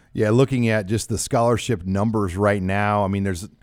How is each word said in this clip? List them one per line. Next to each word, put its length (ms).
Yeah, 200
looking 360
at 180
just 220
the 100
scholarship 680
numbers 500
right 260
now, 440
I 20
mean, 160
there's, 200
you 60